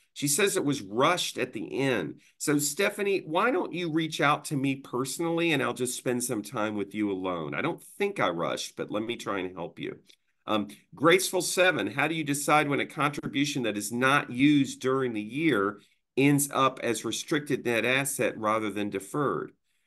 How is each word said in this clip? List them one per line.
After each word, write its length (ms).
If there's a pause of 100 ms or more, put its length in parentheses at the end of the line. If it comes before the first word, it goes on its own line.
(140)
She 120
says 300
it 80
was 180
rushed 560
at 140
the 260
end. 420 (180)
So 200
Stephanie, 640
why 280
don't 200
you 160
reach 320
out 260
to 100
me 180
personally 760
and 100
I'll 120
just 220
spend 280
some 180
time 320
with 180
you 160
alone. 460
I 60
don't 200
think 380
I 100
rushed, 460
but 160
let 140
me 100
try 240
and 160
help 240
you. 220 (480)
Um, 200 (260)
Graceful 480
Seven, 440
how 220
do 60
you 100
decide 440
when 120
a 60
contribution 760
that 120
is 160
not 380
used 500
during 320
the 100
year 580 (360)
ends 360
up 300
as 220
restricted 600
net 180
asset 540
rather 320
than 180
deferred? 640 (340)